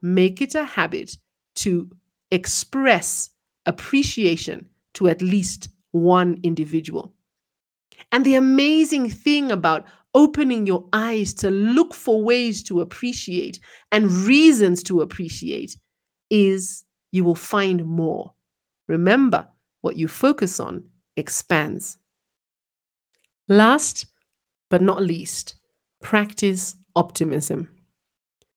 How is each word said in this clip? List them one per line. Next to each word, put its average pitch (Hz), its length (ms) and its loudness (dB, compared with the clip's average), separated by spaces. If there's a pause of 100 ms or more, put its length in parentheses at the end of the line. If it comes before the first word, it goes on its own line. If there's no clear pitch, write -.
make 185 400 2
it 269 120 -4
a 302 100 -2
habit - 520 -6 (400)
to 180 340 -2 (400)
express - 1000 -2 (360)
appreciation - 1000 -2 (280)
to 185 140 2
at 175 140 0
least 185 460 -2 (240)
one 175 500 2
individual. 160 720 -6 (960)
And 254 120 2
the 269 100 4
amazing 277 760 2
thing 285 420 -2
about 170 340 0 (280)
opening 277 520 2
your 180 260 -2
eyes 220 420 -2
to 196 160 -2
look 233 440 0
for 220 280 -2
ways 233 420 0
to 175 160 -4
appreciate 180 800 -8 (340)
and 214 180 2
reasons 208 720 4
to 175 160 0
appreciate - 760 -8 (540)
is 190 540 0 (280)
you 185 120 2
will 170 100 4
find 185 500 -2
more. 160 480 -4 (560)
Remember, 180 600 2 (320)
what - 160 -6
you 160 120 -2
focus 269 520 0
on - 240 -12 (320)
expands. - 800 -4 (1500)
Last 226 580 4 (640)
but 180 120 2
not 196 200 2
least, 165 540 -6 (440)
practice 208 760 -2 (200)
optimism. 160 720 -2 (880)